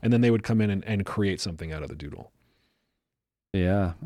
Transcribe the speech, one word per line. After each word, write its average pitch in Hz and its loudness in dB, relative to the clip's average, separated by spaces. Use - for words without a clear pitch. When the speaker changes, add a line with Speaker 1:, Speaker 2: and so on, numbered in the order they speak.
Speaker 1:
And 117 2
then 120 6
they 120 6
would 113 4
come 113 2
in 104 2
and, 98 -2
and 101 -2
create 98 0
something 80 -8
out 76 -8
of 69 -8
the 71 -12
doodle. 71 -14
Speaker 2:
Yeah, 92 2